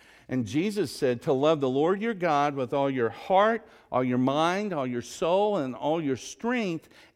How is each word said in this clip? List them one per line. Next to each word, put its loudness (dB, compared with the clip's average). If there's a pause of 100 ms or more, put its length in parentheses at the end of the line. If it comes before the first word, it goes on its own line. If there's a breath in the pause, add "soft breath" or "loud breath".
(280 soft breath)
And -2
Jesus -2
said, 0
"To 2
love 4
the 0
Lord 2
your -2
God 0
with -4
all 2
your 0
heart, 2 (240 loud breath)
all 2
your 0
mind, 0
all -4
your -4
soul, 0
and -4
all -2
your -2
strength. -6 (280 loud breath)